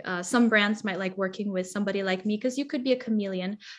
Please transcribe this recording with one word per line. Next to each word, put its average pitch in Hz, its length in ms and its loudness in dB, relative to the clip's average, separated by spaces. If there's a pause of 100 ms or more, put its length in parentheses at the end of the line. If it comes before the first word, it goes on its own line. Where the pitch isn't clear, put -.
uh, 180 180 -4
some 240 260 6
brands 214 340 4
might 190 140 -2
like 190 200 -4
working 196 340 -2
with 185 160 -2
somebody 196 340 -2
like 190 240 0
me, 214 140 0
'cause 254 180 -2
you 285 80 -2
could 285 180 -6
be 254 100 4
a - 40 0
chameleon 202 600 -2 (220)